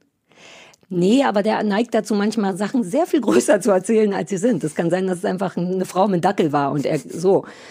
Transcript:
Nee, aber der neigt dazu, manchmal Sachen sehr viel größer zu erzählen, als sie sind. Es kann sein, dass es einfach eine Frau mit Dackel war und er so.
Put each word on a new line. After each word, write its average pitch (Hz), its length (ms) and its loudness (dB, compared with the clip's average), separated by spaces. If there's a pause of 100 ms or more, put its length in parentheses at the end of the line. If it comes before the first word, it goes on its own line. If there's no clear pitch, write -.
(880)
Nee, 196 360 2
aber 214 180 0
der 196 220 -2
neigt 214 320 -2
dazu, 220 180 -2
manchmal 202 440 0
Sachen 208 260 -2
sehr 262 240 -2
viel 330 140 0
größer - 380 4
zu 208 120 0
erzählen, 208 420 2
als 190 160 -4
sie 196 80 -4
sind. 196 260 0
Es 156 120 -4
kann 170 160 0
sein, 185 160 0
dass 180 120 -2
es 185 60 -8
einfach 185 320 -4
eine 180 280 -2
Frau 185 220 0
mit 180 160 0
Dackel 185 280 2
war 143 200 0
und 143 140 -2
er 151 140 0
so. 170 460 0 (260)